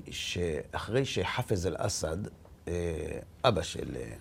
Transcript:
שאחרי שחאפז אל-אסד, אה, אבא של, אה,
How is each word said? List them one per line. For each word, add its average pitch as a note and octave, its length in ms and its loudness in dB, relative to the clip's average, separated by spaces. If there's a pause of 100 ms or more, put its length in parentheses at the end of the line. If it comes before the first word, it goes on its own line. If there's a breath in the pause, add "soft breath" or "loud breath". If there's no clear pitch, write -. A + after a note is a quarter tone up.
(100)
שאחרי F2 960 0
שחאפז G2 600 2
אל-אסד, E2+ 500 0 (520)
אה, E2+ 40 0 (720)
אבא F2 180 8
של, - 340 -4
אה, A#1 240 -6